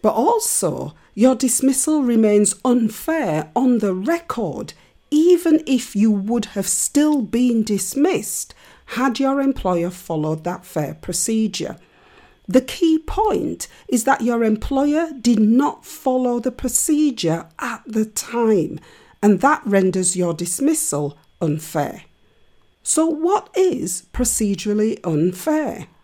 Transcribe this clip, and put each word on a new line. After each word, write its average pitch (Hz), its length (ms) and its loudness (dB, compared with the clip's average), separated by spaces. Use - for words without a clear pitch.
But 214 120 2
also, 196 800 -2
your 254 180 4
dismissal 262 720 0
remains 214 500 4
unfair 240 920 0
on 247 240 2
the 202 120 0
record, 214 800 -4
even 330 560 4
if 254 300 0
you 214 160 4
would 208 320 -2
have - 240 -6
still 294 540 0
been 233 420 2
dismissed 269 880 -2
had 247 260 -2
your 269 220 0
employer 180 500 -2
followed 156 540 -6
that 180 200 -8
fair 151 300 -6
procedure. 220 840 -4
The 247 140 4
key 320 400 0
point - 680 -2
is 240 160 0
that - 160 2
your 233 240 0
employer 285 680 0
did 226 200 4
not 233 440 2
follow 254 540 -2
the 247 140 -4
procedure 254 960 -2
at 240 260 -10
the 220 200 -2
time, 220 760 0
and 202 200 4
that 285 260 2
renders 185 500 0
your 175 160 0
dismissal 175 840 -2
unfair. 156 640 -4
So 320 220 0
what 330 500 0
is 349 560 0
procedurally 214 920 -2
unfair? 185 840 -2